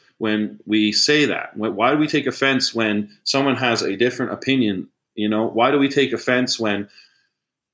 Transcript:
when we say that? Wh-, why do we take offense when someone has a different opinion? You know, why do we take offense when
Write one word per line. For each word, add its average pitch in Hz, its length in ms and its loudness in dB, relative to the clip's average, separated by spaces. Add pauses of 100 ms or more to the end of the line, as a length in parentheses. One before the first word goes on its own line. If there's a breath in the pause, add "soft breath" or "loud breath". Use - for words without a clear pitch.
(180 soft breath)
when 107 460 -2
we 107 260 2
say 147 360 2
that? 80 280 -4
Wh-, 104 220 -4
why 117 160 2
do 151 60 2
we 151 100 2
take 143 180 0
offense 131 480 0
when 107 480 -2
someone 139 320 0
has 117 280 0
a 98 140 -4
different 123 360 0
opinion? 107 560 -2 (260)
You 104 140 -2
know, 110 180 0
why 117 240 2
do 143 80 2
we 139 100 2
take 135 240 0
offense 127 460 -2
when 101 300 -2 (840 soft breath)